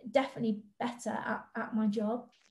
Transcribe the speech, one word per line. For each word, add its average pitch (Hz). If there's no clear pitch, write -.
definitely 233
better 240
at, -
at 226
my 220
job. 214